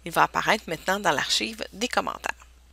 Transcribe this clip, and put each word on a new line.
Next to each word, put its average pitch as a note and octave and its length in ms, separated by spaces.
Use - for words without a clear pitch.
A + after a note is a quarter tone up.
Il E3+ 60
va D#3+ 120
apparaître E3+ 440
maintenant F#3+ 320
dans F#3+ 120
l'archive A3 640
des G#3 140
commentaires. - 600